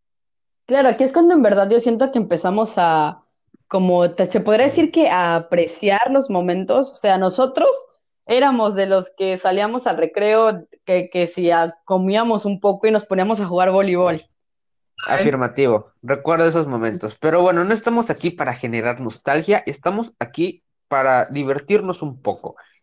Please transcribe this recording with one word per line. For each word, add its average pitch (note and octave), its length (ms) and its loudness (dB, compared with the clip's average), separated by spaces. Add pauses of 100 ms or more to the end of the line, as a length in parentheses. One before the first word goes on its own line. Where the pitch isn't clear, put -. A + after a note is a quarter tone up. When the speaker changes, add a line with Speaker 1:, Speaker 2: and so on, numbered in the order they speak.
(680)
Speaker 1:
Claro, C4 220 2
aquí B3 160 2
es C4 80 0
cuando E4+ 220 6
en D4+ 80 6
verdad G3+ 280 4
yo A#3 100 4
siento A#3 300 0
que C4 80 -2
empezamos G3+ 600 -2
a, D#3+ 440 0 (460)
como F3+ 460 2
te, F#3 120 0
se G#3 140 0
podría G#3+ 260 2
decir D#4 240 0
que D#4 200 2
a E3+ 260 2
apreciar G3 720 0
los C4+ 200 0
momentos, F#3 640 -2
o - 20 -20
sea, F#3+ 240 0
nosotros B3+ 500 0 (580)
éramos A#3+ 480 0
de G3 120 0
los F#3+ 300 0
que F#3+ 200 -2
salíamos G3+ 500 -2
al F3+ 120 -2
recreo, G#3 680 0 (200)
que, F3+ 240 -2
que F3 160 -2
si F3 240 -2
a-, E3 340 0
comíamos G#3 600 0
un G3 140 -4
poco G3+ 260 0
y A3 60 2
nos G#3+ 120 0
poníamos G3 360 -2
a G3+ 60 -4
jugar F3+ 260 0
voleibol. F3+ 500 0 (840)
Speaker 2:
Afirmativo, C3 840 0 (100)
recuerdo D#3 460 0
esos D#3+ 180 0
momentos, A2+ 540 -6
pero D#3+ 220 2
bueno, F3 220 2
no G3+ 100 0
estamos A#3 340 -2
aquí E3 220 -4
para C3+ 240 -6
generar A#2+ 460 -6
nostalgia, D3+ 680 -2
estamos G3+ 520 -6
aquí E3 460 -8 (240)
para C3 380 0
divertirnos C#3+ 760 -4
un C#3 220 -12
poco, - 340 -8 (260)